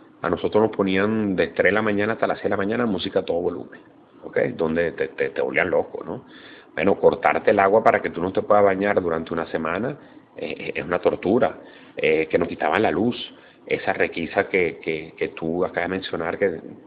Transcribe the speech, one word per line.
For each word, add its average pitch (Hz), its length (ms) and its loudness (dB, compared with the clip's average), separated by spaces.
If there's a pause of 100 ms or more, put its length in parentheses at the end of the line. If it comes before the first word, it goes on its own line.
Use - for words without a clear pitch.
(200)
a - 80 -2
nosotros 90 340 2
nos 107 140 2
ponían 101 580 2
de 87 140 2
tres 92 220 2
de - 20 4
la 107 80 2
mañana 107 320 0
hasta - 140 -2
las 85 100 0
seis - 80 -6
de 98 60 0
la 101 80 0
mañana, 107 260 0
música 98 360 -2
a - 40 -2
todo 82 160 -2
volumen, 85 400 -6 (420)
¿ok? - 160 -8 (160)
Donde 80 380 0
te, 69 160 -4
te, 69 220 -4
te - 100 -6
volvían 69 300 -2
loco, - 340 -2
¿no? 90 220 -10 (480)
Bueno, 92 260 2
cortarte 76 500 2
el 104 100 4
agua 101 220 4
para 110 180 4
que 92 100 -4
tú 82 100 -8
no 92 120 -2
te 104 100 -2
puedas 104 200 4
bañar 101 380 2
durante 82 320 -2
una 82 140 -2
semana, 90 500 -4 (400)
eh, - 380 -8
es 73 100 -6
una 87 140 -2
tortura. 82 600 2 (380)
Eh, 78 340 2
que 85 80 4
nos 85 80 6
quitaban 82 360 0
la 104 80 2
luz, 101 260 0 (500)
esa - 260 -2
requisa 90 560 -2
que, 87 340 0
que, 80 340 -6
que 80 120 -4
tú 85 360 -4
acabas 87 260 -4
de 92 60 -2
mencionar, 87 420 -6
que 90 220 0 (260)